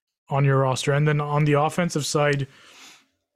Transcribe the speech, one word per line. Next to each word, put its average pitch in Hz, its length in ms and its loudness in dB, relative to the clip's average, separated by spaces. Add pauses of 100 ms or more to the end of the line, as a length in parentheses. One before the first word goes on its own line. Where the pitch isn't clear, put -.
(280)
on 139 160 0
your 135 140 2
roster. 135 340 0
And 147 140 2
then 147 140 0
on 147 240 0
the 147 100 2
offensive 151 500 0
side, 147 440 -2 (880)